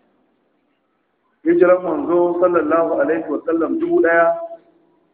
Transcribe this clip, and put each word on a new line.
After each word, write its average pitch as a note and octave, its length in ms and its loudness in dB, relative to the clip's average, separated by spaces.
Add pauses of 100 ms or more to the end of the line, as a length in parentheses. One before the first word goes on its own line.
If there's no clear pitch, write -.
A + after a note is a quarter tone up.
(1400)
Hijiran F3+ 400 4
manzo E3+ 560 -2
sallallahu E3 640 0
alaihi D#3 240 -4
wa C#3+ 180 -4
sallam E3 320 -2
dubu E3+ 240 0
ɗaya E3+ 300 2 (800)